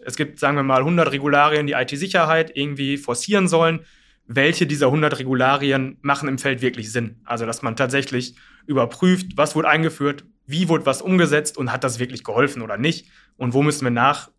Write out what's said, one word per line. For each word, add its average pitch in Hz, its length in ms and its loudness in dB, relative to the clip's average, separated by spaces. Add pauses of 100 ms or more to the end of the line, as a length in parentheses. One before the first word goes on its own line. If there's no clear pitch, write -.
es 123 100 -10
gibt, 147 220 -6
sagen 147 180 0
wir 143 60 0
mal, 135 220 2
hundert 165 280 2
Regularien, 147 540 2
die 139 80 -2
I-T-Sicherheit 160 800 0
irgendwie 139 420 -4
forcieren 185 500 0
sollen, 165 340 2 (460)
welche 143 400 2
dieser 143 240 2
hundert 147 280 0
Regularien 135 840 0
machen 139 280 -2
im 135 100 -2
Feld 131 240 -2
wirklich 113 280 -4
Sinn? 113 340 -6
Also 117 200 -6
dass 113 160 -6
man 120 160 -6
tatsächlich 135 600 -2 (300)
überprüft, 180 680 0
was 151 180 0
wurde 151 140 2
eingeführt, 147 560 0 (220)
wie 160 240 -2
wurde 156 160 2
was 131 160 0
umgesetzt 151 560 2
und 127 140 -4
hat 127 120 -4
das 120 140 -4
wirklich 123 260 -8
geholfen 123 380 0
oder 107 160 -8
nicht? 156 300 -4 (280)
Und 123 160 -4
wo 139 100 4
müssen 147 220 0
wir 123 60 0
nach 127 480 0